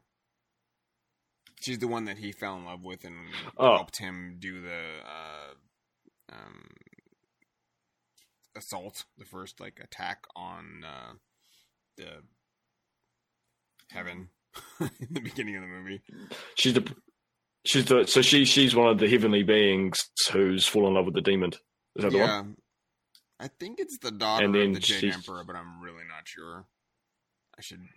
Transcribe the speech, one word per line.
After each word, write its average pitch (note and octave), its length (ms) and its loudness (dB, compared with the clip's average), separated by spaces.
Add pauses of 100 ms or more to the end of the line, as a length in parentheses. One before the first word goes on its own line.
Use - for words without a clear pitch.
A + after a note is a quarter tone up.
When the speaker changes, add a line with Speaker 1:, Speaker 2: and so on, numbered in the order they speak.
(1600)
Speaker 1:
She's B2+ 180 -8
the A#2 100 -4
one A#2 160 -4
that G2+ 140 -10
he G#2 140 -10
fell G2 260 -10
in F2+ 60 -16
love F2 180 -14
with F#2 220 -16
and E2+ 120 -18 (400)
Speaker 2:
Oh. B2+ 200 6
Speaker 1:
helped - 220 -6
him F2+ 400 -12
do F#2 220 -12
the, E2 440 -12
uh, D2+ 500 -16 (800)
um, G1+ 360 -20 (1900)
assault, G2+ 500 -14 (120)
the G2+ 80 -20
first, F#2+ 360 -16
like, F#2+ 200 -18
attack - 440 -12 (120)
on, E2+ 480 -16
uh, B1+ 300 -18 (840)
the D#2 260 -20 (1700)
heaven F2+ 380 -14 (260)
<laughs> - 260 -20
in C3 300 -8
the D#3+ 100 -8
beginning G#2+ 360 -10
of F#2 60 -14
the F2+ 60 -16
movie. F#2 340 -14 (540)
Speaker 2:
She's C3 180 2
the, A2+ 200 0 (680)
she's C3 220 2
the, B2 200 6
so C3 160 6
she, C#3+ 220 6
she's C3 300 6
one A#2+ 140 8
of A2 100 6
the G#2+ 100 4
heavenly G#2+ 340 4
beings F#2+ 560 4 (340)
who's F#2+ 340 2
fallen G2+ 240 4
in F#2+ 40 2
love F#2 120 2
with F2+ 80 -4
the F#2+ 60 0
demon. F2+ 320 2 (440)
Is G2+ 80 -4
that G2 80 2
the G2 60 4
one? A2 100 6
Speaker 1:
Yeah. G2+ 140 -2 (1000)
I C3+ 80 -12
think G#3+ 320 -12
it's D4 180 -10
the A#2+ 140 -8
daughter G#2+ 320 0
Speaker 2:
And G2+ 100 4
Speaker 1:
of G2+ 60 4
Speaker 2:
then G2+ 120 4
Speaker 1:
the F#2 80 -4
Jade - 200 0
Speaker 2:
she's G2 140 0
Speaker 1:
Emperor, F#2 300 -12
but F2+ 120 -14
I'm E2+ 260 -16
really E2+ 260 -18
not D#2+ 180 -18
sure. E2+ 400 -16 (880)
I - 60 -20
should F2+ 180 -18 (160)